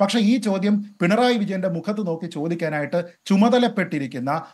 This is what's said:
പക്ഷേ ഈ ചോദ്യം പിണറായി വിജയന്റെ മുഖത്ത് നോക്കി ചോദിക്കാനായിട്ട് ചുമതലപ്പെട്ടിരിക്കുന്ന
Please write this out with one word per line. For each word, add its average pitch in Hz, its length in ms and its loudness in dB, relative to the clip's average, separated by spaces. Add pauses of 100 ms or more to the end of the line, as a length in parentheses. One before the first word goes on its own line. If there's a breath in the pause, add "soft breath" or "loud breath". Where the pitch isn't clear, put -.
പക്ഷേ 202 180 2
ഈ 220 180 4
ചോദ്യം 202 480 0 (160)
പിണറായി 233 360 2
വിജയന്റെ 190 300 -2
മുഖത്ത് 196 400 -4
നോക്കി 165 180 -4
ചോദിക്കാനായിട്ട് 165 800 -4 (220 loud breath)
ചുമതലപ്പെട്ടിരിക്കുന്ന 165 1160 2 (120)